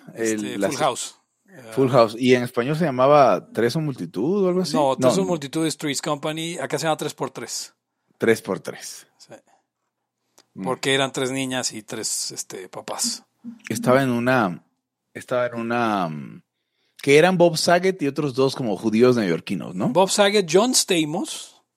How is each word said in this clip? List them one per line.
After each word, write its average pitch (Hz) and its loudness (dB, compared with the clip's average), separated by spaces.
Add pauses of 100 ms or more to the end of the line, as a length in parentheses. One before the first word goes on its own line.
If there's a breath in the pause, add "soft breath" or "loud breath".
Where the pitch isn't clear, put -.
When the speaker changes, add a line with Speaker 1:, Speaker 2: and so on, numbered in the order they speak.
(160)
Speaker 1:
Este, 110 -2
Speaker 2:
El, 98 -4
la 98 2
Speaker 1:
Full - -4
Speaker 2:
se-, 147 -2
Speaker 1:
House. - -4 (560)
Speaker 2:
Full 135 4
Speaker 1:
Eh, 120 -2
Speaker 2:
House. 117 4
¿Y 127 6
en 123 2
español 120 -4
se 170 0
llamaba 131 4
Tres 120 0
o - -2
Multitud 143 -2
o - 2
algo 180 0
así? 147 -4
Speaker 1:
No, 135 2
Tres 160 4
Speaker 2:
No. 190 0
Speaker 1:
o - -2
Multitud 160 -4
es 151 -4
Three's 143 -4
Company. 160 -6
Acá 135 -4
se 135 -6
llama 156 0
Tres 151 -6
por 135 -8
tres. - -12 (440)
Speaker 2:
Tres 113 2
por 92 -6
tres. - -14 (100)
Speaker 1:
Sí. - -20 (1200)
Speaker 2:
Mm. 95 -12
Speaker 1:
Porque 131 -2
eran 135 0
tres 127 -4
niñas 131 -4
y 110 -14
tres, - -8
este, - -14
papás. - -8 (460)
Speaker 2:
Estaba 123 2
en 131 -2
una, 120 0 (500)
estaba 123 -4
en 117 -12
una, 113 -2
mm, 69 -14 (580)
que 139 4
eran 180 6
Bob 170 4
Saget 180 0
y 139 -2
otros 139 -4
dos 131 2
como 110 -4
judíos 113 4
neoyorquinos, 87 -2
¿no? 107 -2
Speaker 1:
Bob 185 2
Saget, 202 2
John 220 4
Stamos 170 -2 (160)